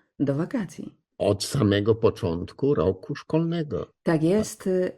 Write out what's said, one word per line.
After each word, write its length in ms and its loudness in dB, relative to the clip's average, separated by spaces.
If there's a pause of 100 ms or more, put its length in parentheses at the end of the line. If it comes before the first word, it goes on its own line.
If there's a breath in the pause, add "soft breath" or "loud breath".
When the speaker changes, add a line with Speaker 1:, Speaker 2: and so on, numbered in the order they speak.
(180 soft breath)
Speaker 1:
do 160 2
wakacji. 600 -6 (240)
Speaker 2:
Od 260 0
samego 500 2
początku 800 0
roku 400 0
szkolnego. 680 -2
Speaker 1:
Tak 80 -18 (100)
Speaker 2:
Tak. 200 2
Speaker 1:
jest, 440 0
y, 320 0